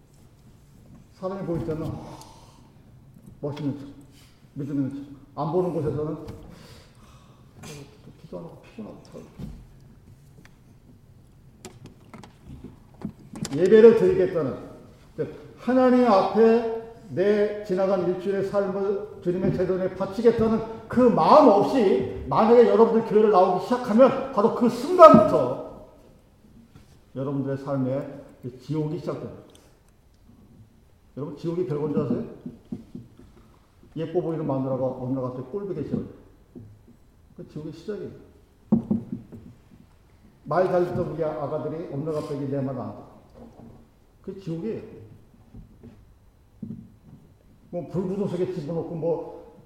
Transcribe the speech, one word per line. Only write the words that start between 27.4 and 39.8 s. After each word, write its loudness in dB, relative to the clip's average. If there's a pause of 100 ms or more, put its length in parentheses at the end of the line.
삶에 -4 (380)
지옥이 -6
시작됩니다. -10 (1800)
여러분, -10
지옥이 -4
별건 -4
줄 0
아세요? -2 (1700)
예뻐 -4
보이는 -6
마누라가 -2 (160)
어느 -4
날 -4
갑자기 -8
꼴보기 -8
싫어요. -6 (1300)
그 -18
지옥의 -14
시작이에요. -12 (2250)